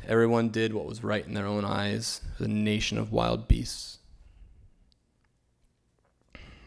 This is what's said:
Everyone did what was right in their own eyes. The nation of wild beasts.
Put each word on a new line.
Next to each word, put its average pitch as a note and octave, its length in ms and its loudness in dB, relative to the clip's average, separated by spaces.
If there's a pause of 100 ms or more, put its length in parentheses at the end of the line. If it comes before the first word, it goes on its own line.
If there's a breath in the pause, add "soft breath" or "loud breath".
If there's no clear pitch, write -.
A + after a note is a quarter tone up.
Everyone A2+ 420 4
did A2 240 0
what G2+ 120 -2
was A#2 180 -8
right G#2 220 -2
in G#2+ 80 -8
their G#2 120 -2
own G#2 200 0
eyes. G2+ 560 -2 (180)
The - 80 -2
nation G#2+ 500 0
of A2 140 -4
wild A#2 380 0
beasts. - 480 0 (2750 loud breath)